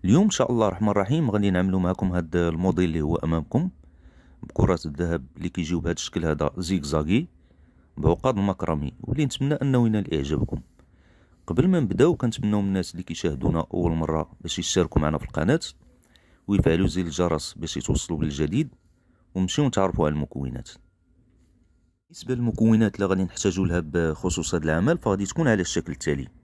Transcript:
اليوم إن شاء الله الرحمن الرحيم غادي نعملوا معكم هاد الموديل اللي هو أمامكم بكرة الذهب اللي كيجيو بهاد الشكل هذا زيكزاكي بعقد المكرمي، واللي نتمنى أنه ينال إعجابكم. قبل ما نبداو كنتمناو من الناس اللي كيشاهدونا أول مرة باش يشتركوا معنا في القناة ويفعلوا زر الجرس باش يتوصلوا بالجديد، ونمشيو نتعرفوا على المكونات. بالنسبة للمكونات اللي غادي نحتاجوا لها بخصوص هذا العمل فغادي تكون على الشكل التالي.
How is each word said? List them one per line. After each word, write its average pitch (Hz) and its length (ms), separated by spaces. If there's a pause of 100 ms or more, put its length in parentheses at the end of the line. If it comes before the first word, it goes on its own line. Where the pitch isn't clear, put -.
اليوم 135 180
إن 220 60
شاء - 220
الله 113 160
الرحمن 98 220
الرحيم 104 420
غادي 101 200
نعملوا 92 280
معكم 92 320
هاد 87 240
الموديل 87 500
اللي 80 160
هو 76 140
أمامكم 82 540 (720)
بكرة 92 420
الذهب 80 400 (120)
اللي 90 120
كيجيو 85 300
بهاد 85 160
الشكل - 300
هذا 76 320
زيكزاكي 85 720 (720)
بعقد 85 400
المكرمي، 82 640
واللي 139 240
نتمنى 139 280
أنه 131 340
ينال 107 260
إعجابكم. 71 480 (880)
قبل 120 200
ما 185 120
نبداو 120 360
كنتمناو 104 460
من 101 60
الناس 95 240
اللي 87 120
كيشاهدونا 82 720
أول 85 180
مرة 80 400 (100)
باش - 180
يشتركوا 87 420
معنا 76 160
في - 80
القناة 101 340 (880)
ويفعلوا 92 400
زر 90 140
الجرس 82 520
باش 82 240
يتوصلوا - 420
بالجديد، 78 500 (680)
ونمشيو 95 320
نتعرفوا 92 380
على 76 80
المكونات. 67 560 (1400)
بالنسبة - 260
للمكونات 110 600
اللي 101 100
غادي 95 180
نحتاجوا 92 420
لها 85 140
بخصوص 82 760
هذا 78 80
العمل 85 340
فغادي 98 280
تكون 151 220
على 107 140
الشكل 85 300
التالي. 69 360 (160)